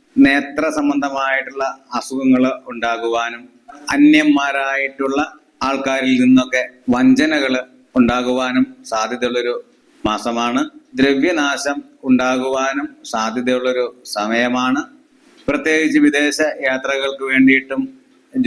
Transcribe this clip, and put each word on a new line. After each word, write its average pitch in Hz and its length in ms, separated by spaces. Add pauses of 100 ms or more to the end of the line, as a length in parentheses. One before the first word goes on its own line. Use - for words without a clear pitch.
(160)
നേത്ര 139 480 (160)
സംബന്ധമായിട്ടുള്ള 135 840 (360)
അസുഖങ്ങൾ 131 460 (280)
ഉണ്ടാകുവാനും 117 720 (500)
അന്യന്മാരായിട്ടുള്ള 139 1300 (460)
ആൾക്കാരിൽ 135 540
നിന്നൊക്കെ 127 400 (320)
വഞ്ചനകൾ 131 600 (440)
ഉണ്ടാകുവാനും 127 640 (260)
സാധ്യതയുള്ളൊരു 120 640 (540)
മാസമാണ്. 117 540 (360)
ദ്രവ്യനാശം 143 800 (300)
ഉണ്ടാകുവാനും 131 800 (240)
സാധ്യതയുള്ളൊരു 123 720 (300)
സമയമാണ്. 123 640 (680)
പ്രത്യേകിച്ച് 151 580
വിദേശ 147 340 (300)
യാത്രകൾക്ക് 135 600
വേണ്ടിയിട്ടും 135 500 (640)